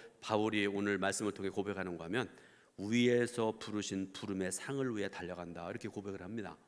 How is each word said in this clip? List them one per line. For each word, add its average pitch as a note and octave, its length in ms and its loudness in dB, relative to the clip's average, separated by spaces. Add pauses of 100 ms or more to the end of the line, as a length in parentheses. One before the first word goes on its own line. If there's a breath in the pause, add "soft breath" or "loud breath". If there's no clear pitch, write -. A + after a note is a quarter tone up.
(200 loud breath)
바울이 G#2+ 460 4
오늘 G2+ 320 2
말씀을 G2 340 2
통해 F#2+ 180 -4
고백하는가 F#2 540 -2
하면 G2+ 240 -2 (500 loud breath)
"위에서 A#2 800 4
부르신 G2 540 -2
부름의 F#2+ 400 -2
상을 C3+ 440 -2
위해 G2 120 -2
달려간다." F2 640 -8
이렇게 G#2+ 180 -6
고백을 G2 340 -6
합니다. F#2+ 340 -8 (120)